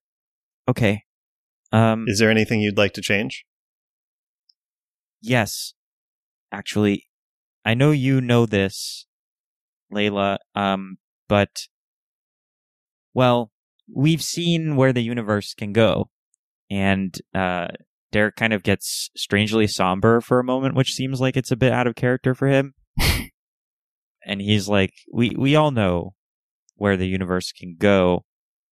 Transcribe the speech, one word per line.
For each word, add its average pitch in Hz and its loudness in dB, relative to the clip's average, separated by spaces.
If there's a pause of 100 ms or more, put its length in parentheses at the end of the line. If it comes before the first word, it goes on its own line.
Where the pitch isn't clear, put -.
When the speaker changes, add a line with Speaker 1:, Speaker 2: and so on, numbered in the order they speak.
(680)
Speaker 1:
Okay. 107 0 (680)
Um, 110 2
Speaker 2:
Is 101 -2
there 110 4
anything 110 2
you'd 104 -2
like 101 2
to 104 -12
change? 104 -4 (1800)
Speaker 1:
Yes. 110 -4 (800)
Actually, 101 -2 (560)
I 110 0
know 139 4
you 135 2
know 120 4
this, 98 -4 (880)
Layla, 101 0 (180)
um, 98 -2 (300)
but, 101 0 (1500)
well, 123 2 (420)
we've 147 2
seen 165 -2
where 131 4
the 123 0
universe 107 -4
can 101 -8
go. 107 2 (640)
And, 98 -2 (180)
uh, 90 -2 (440)
Derek 104 0
kind 113 0
of 95 -4
gets - -4
strangely 107 0
somber 98 2
for 127 0
a 123 -2
moment, 131 -2
which 131 0
seems 131 -6
like 131 0
it's 131 -4
a 131 0
bit 120 2
out 123 0
of 117 -2
character 127 0
for 135 -2
him. 139 2 (260)
<laughs> - 0 (960)
And 101 -6
he's 101 0
like, 101 0 (180)
We, 117 0 (100)
we 139 2
all 151 2
know 92 -2 (640)
where 101 0
the 92 -2
universe 92 -4
can 87 -18
go 92 4 (460)